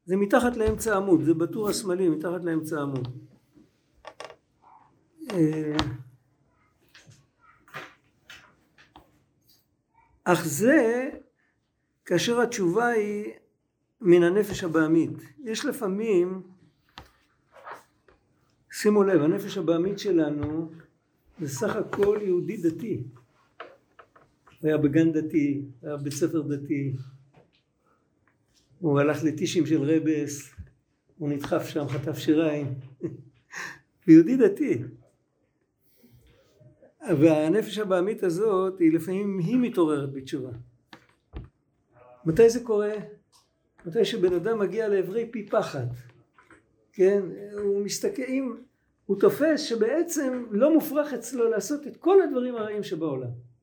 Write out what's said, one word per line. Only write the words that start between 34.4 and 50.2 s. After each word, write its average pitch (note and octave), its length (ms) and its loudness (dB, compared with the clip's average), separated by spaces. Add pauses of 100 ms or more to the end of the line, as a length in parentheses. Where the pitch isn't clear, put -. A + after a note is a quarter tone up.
והנפש E3 600 4
הבעמית F#3+ 440 -2
הזאת, F#3+ 580 0
היא D#3+ 120 6
לפעמים, F#3+ 460 -2
היא F#3+ 180 0
מתעוררת D#3 560 0
בתשובה. C3 380 -8 (1700)
מתי A3+ 260 6
זה B3 140 -2
קורה? G#3 300 0 (920)
מתי G3 180 0
שבן F#3 300 0
אדם G#3 240 -2
מגיע G#3 300 -2
לעברי G3 420 -2
פי G#3 160 -8
פחת, D3 420 -2 (1040)
כן? G3 300 4 (300)
הוא G3+ 320 -2
מסתכל, G#3+ 380 -4
אם C4 340 -4 (500)
הוא G3 140 -2
תופס C#4 400 4
שבעצם B3+ 880 -2